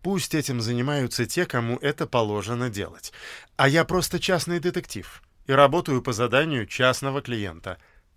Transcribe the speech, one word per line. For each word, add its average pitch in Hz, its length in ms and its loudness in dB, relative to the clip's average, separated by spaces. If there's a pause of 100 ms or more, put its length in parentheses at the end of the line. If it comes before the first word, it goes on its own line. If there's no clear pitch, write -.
Пусть 185 360 -2
этим 131 240 -2
занимаются 123 640 0
те, 175 180 0
кому 120 340 -2
это 143 280 -2
положено 113 640 0
делать. 98 420 -10 (440)
А 135 120 6
я 160 160 4
просто 180 360 -2
частный 175 400 0
детектив - 640 -6 (220)
и 135 60 0
работаю 139 480 4
по 127 120 -4
заданию 123 540 0
частного 135 540 0
клиента", 95 580 -8 (380)